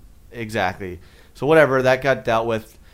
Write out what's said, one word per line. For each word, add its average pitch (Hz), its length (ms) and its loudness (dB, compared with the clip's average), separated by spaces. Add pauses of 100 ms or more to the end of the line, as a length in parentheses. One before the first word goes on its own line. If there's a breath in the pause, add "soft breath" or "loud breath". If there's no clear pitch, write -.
(320)
exactly. 101 680 -6 (340 soft breath)
So - 140 -8
whatever, 139 340 4
that 131 200 2
got 131 240 -2
dealt 113 220 0
with. 110 300 -6 (160 soft breath)